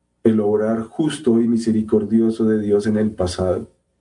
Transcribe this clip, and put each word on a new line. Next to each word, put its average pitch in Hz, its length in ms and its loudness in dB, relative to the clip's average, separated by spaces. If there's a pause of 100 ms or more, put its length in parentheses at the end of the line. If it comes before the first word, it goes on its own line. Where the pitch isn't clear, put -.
(240)
el 110 160 2
obrar 107 420 0
justo 123 580 0
y 117 60 2
misericordioso 110 960 0
de 107 160 2
Dios 104 260 0
en 107 100 0
el 107 160 0
pasado, 92 600 -4 (280)